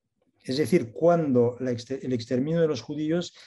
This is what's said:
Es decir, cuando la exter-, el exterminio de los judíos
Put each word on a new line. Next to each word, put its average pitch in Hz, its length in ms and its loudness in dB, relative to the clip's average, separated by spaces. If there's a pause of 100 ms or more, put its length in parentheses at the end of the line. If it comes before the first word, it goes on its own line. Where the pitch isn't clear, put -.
(420)
Es 131 140 -4
decir, 143 340 2
cuando 135 680 2
la 127 100 -4
exter-, 123 320 -6
el 127 120 -4
exterminio 135 480 0
de 165 40 4
los 147 140 -2
judíos 156 560 -4 (100)